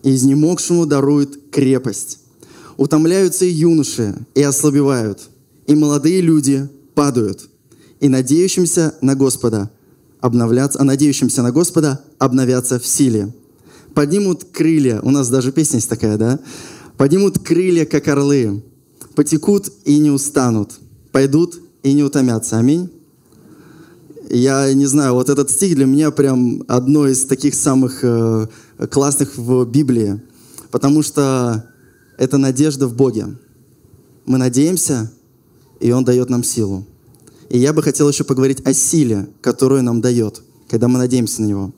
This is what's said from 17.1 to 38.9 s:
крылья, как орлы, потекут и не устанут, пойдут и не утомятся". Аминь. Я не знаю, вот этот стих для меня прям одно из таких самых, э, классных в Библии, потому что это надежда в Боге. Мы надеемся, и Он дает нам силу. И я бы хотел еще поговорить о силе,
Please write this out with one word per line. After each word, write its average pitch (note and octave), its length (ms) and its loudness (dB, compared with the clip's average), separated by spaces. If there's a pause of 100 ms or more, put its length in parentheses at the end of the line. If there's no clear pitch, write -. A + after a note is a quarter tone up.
крылья, E3+ 460 0
как D3+ 220 -2
орлы, C#3 560 0 (520)
потекут E3 560 0 (140)
и D3 140 2
не D3+ 100 2
устанут, B2+ 720 -2 (320)
пойдут C#3+ 480 0 (240)
и C#3 100 2
не D3 100 2
утомятся". B2+ 540 -2
Аминь. D#3+ 320 0 (1400)
Я C3+ 400 2
не C#3 120 4
знаю, C3+ 300 2
вот B2+ 120 0
этот C#3 220 0
стих F#3 260 0
для C#3 100 2
меня D3 240 2
прям C3 600 0
одно C3+ 360 2
из C3 200 0
таких C#3+ 280 -2
самых, C3 500 -2
э, A2+ 440 0 (420)
классных C#3 480 -2
в B2 280 0
Библии, A#2 560 0 (500)
потому C#3+ 320 0
что B2+ 640 -2 (520)
это C3+ 200 0
надежда C3+ 500 0
в A#2+ 80 -8
Боге. A2 400 -2 (920)
Мы C3 120 0
надеемся, C3 760 -2 (680)
и A#2+ 100 2
Он B2+ 140 2
дает B2 240 2
нам A#2+ 140 -2
силу. G2 420 -4 (640)
И B2 100 0
я C#3+ 140 2
бы D#3+ 100 0
хотел D3 240 2
еще C#3 160 0
поговорить C3+ 420 0
о C3+ 80 2
силе, A#2+ 540 0 (140)